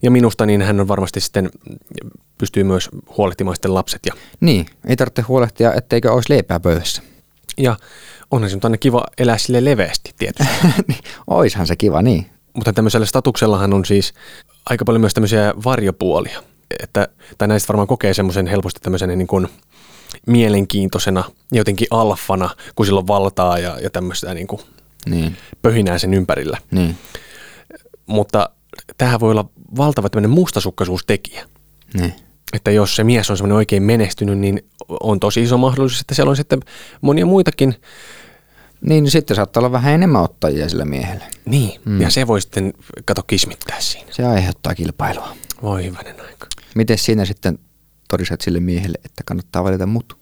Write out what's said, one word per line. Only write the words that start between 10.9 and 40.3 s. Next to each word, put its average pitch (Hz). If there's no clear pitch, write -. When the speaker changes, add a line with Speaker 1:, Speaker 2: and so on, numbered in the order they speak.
Speaker 2:
oishan -
se 90
kiva, 87
niin. 101
Speaker 1:
Mutta 110
tämmöisellä 110
statuksellahan 104
on 95
siis 101
aika 120
paljon 117
myös 107
tämmöisiä 104
varjopuolia. 98
Että, -
tai 104
näistä 107
varmaan 104
kokee 107
semmoisen 95
helposti 92
tämmöisenä 92
niin 92
kuin 92
mielenkiintoisena, 101
jotenkin 107
alfana, 95
kun 110
sillä 98
on 92
valtaa 95
ja, 87
ja -
tämmöistä 90
niin 87
kuin 104
Speaker 2:
Niin. 82
Speaker 1:
pöhinää 104
sen 92
ympärillä. 80
Speaker 2:
Niin. 87
Speaker 1:
Mutta 104
tämähän 123
voi 113
olla 107
valtava 131
tämmöinen 107
mustasukkaisuustekijä. 98
Speaker 2:
Niin. 90
Speaker 1:
Että 104
jos 104
se 110
mies 113
on 95
semmoinen 98
oikein 101
menestynyt, 101
niin 98
on 104
tosi 110
iso 123
mahdollisuus, 127
että -
siellä 143
on 139
sitten 139
monia 151
muitakin. 175
Speaker 2:
Niin, 151
sitten 143
saattaa 104
olla 123
vähän 127
enemmän 165
ottajia 76